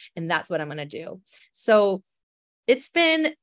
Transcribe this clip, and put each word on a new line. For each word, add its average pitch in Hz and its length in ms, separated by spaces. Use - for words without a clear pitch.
And 165 120
that's 165 220
what 160 100
I'm 151 100
gonna 147 180
do. - 340
So 202 480
it's 262 240
been, 320 540